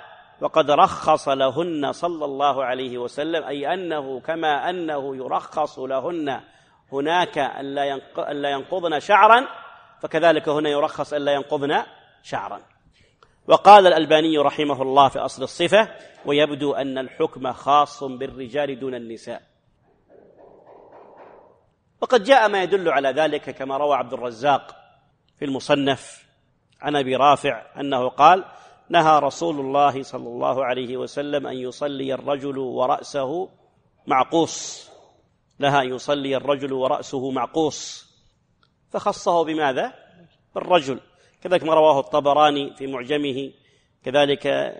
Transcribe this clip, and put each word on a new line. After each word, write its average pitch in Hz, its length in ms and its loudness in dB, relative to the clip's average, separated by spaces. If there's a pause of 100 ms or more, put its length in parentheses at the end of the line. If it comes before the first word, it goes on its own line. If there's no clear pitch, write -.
(400)
"وقد 147 300 2
رخص 156 580 2
لهن 139 640 -2
صلى 165 320 -6
الله 139 400 -2
عليه 127 340 -6
وسلم"، 147 460 -6
أي 143 300 -6
أنه 151 460 -6
كما 156 500 -2
أنه 151 460 -6
يرخص 147 640 -6
لهن 135 640 -6 (520)
هناك 156 460 -2
أن 139 360 -6
لا 143 100 -2
ينق-، 139 360 -8
أن 147 220 -6
لا 143 80 -2
ينقضن 156 500 -4
شعراً، 214 480 6 (520)
فكذلك 156 480 2
هنا 151 200 0
يرخص 147 440 -2
أن 147 100 -4
لا 143 100 0
ينقضن 143 500 -2 (400)
شعراً. 101 400 -10 (840)
وقال 190 400 10
الألباني 156 520 4
رحمه 143 440 0
الله 135 260 6
في 131 100 -4
أصل 123 240 -8
الصفة: 175 460 0 (380)
"ويبدو 143 460 0
أن 131 260 -6
الحكم 131 540 -6
خاص 143 520 0
بالرجال 131 760 -8
دون 131 140 -6
النساء". 117 480 -14 (2500)
وقد 226 220 2
جاء 226 260 6
ما 202 140 0
يدل 180 260 0
على 139 200 2
ذلك، 147 420 -2
كما 135 260 -8
روى 143 200 0
عبد 123 160 -6
الرزاق 123 640 -4 (600)
في 147 60 -8
المصنف 135 840 -2 (540)
عن 147 160 -4
أبي 131 200 0
رافع 135 640 2
أنه 131 280 -2
قال: 170 360 6 (440)
"نهى 156 300 4
رسول 143 420 -2
الله 135 420 0
صلى 127 260 -12
الله 131 360 -2
عليه 127 320 -4
وسلم 143 500 -6
أن 123 100 -8
يصلي 135 580 -6
الرجل 135 440 -6
ورأسه 135 920 -4 (560)
معقوس"، - 840 -2 (680)
نهى 139 240 2
أن 127 120 -6
يصلي 139 420 -4
الرجل 135 360 -4
ورأسه 131 580 -4
معقوس، 131 800 -4 (840)
فخصه 190 540 -2
بماذا؟ 156 500 -2 (600)
بالرجل. 170 460 0 (420)
كذلك 180 200 0
ما 160 120 2
رواه 156 260 6
الطبراني 143 760 2
في 135 100 -12
معجمه، 135 680 -6 (520)
كذلك 139 420 0 (340)